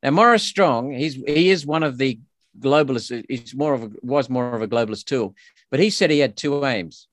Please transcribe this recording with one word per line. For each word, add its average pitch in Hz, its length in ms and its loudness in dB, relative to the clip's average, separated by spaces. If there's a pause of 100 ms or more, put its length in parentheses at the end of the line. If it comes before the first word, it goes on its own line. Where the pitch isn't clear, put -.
Now, 135 80 0
Maurice 220 320 4
Strong, 139 480 0
he's, 139 240 -4
he 151 340 2
is 170 160 2
one 156 160 0
of 139 160 -2
the 127 220 -2 (400)
globalists. 131 680 0
He's 127 280 -10
more 143 180 -2
of 117 100 -4
a, 107 80 -12 (120)
was 131 260 -2
more 123 240 -2
of 110 80 -4
a 110 60 -4
globalist 110 380 -2
tool, 113 280 -2 (380)
but 135 80 0
he 208 100 6
said 180 220 2
he 147 80 4
had 127 180 0
two 143 260 -2
aims. 101 500 -6